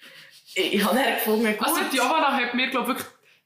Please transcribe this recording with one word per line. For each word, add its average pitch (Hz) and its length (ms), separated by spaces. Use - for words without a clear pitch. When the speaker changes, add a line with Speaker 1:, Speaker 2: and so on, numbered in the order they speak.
Speaker 1:
Ich, 180 200
ich 202 100
habe 202 120
dann 240 180
gefunden, 214 420
gut. 226 120
Speaker 2:
Also 311 160
die 262 120
Giovanna 277 360
hat 247 220
mir, 254 160
glaub 247 140
ich, 214 40
wirklich 247 180